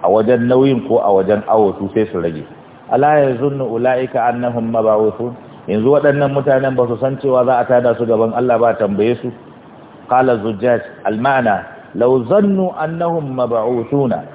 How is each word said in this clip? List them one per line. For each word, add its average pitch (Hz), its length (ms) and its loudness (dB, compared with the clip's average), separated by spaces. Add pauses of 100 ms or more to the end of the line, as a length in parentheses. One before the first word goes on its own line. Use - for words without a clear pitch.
A 85 40 0
wajen 113 380 2
nauyin 127 420 2
ko 113 140 2
a - 80 0
wajen 98 400 2
awo 104 320 2
su 95 120 -4
sai 110 120 0
su 95 160 -6
rage. 80 220 -6 (480)
"Ala 147 260 4
yazunnu 135 480 0
ulaika 123 640 -2
annahum 120 400 -4
mab'uthun?" 110 640 0 (320)
Yanzu 107 240 0
waɗannan 143 420 2
mutanen 135 460 0
ba 123 80 2
su 113 160 -4
san 135 160 -2
cewa 127 280 0
za 127 120 2
a 120 80 0
tada 120 320 2
su 117 80 -2
gaban 113 320 2
Allah 123 220 0
ba, 117 180 2
tambaye 104 400 0
su. 123 140 -8 (720)
Qala 127 320 2
Zujjaj, 110 440 -2 (280)
"Al-ma'na, 113 560 -2 (300)
law 123 340 2
zannu 196 480 2
annahum 165 560 -4
mab'uthuna." 117 880 -2 (140)